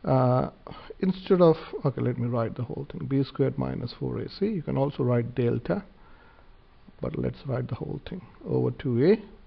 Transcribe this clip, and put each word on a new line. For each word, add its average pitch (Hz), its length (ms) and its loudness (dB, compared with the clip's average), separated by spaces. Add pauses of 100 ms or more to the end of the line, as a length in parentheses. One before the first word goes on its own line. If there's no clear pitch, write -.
uh, 131 440 4 (500)
instead 185 420 2
of, 160 160 8 (280)
okay, 123 160 0
let 120 160 0
me 120 100 0
write 117 280 -2
the 127 80 -4
whole - 260 -8
thing, - 160 -8
b 135 180 0
squared 135 340 0
minus 131 420 -4
four 127 200 -4
A - 100 -6
C. - 160 -4
You 208 160 -2
can 135 160 -2
also 135 260 0
write 120 320 2
delta, 120 480 0 (1200)
but - 180 -4
let's 123 260 -4
write 127 220 -4
the 120 80 -4
whole - 240 -8 (100)
thing 185 120 -10 (260)
over 123 240 0
two 123 340 0
A 214 160 4 (260)